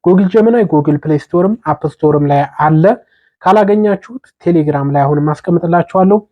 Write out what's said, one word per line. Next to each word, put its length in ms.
ጎግል 240
ጀሚናይ 380
ጎግል 320
ፕሌይ 220
ስቶርም 340
አፕ 220
ስቶርም 400
ላይ 140
አለ። 240
ካላገኛችሁት 840
ቴሌግራም 500
ላይ 120
አሁንም 280
አስቀምጥላችኋለሁ። 920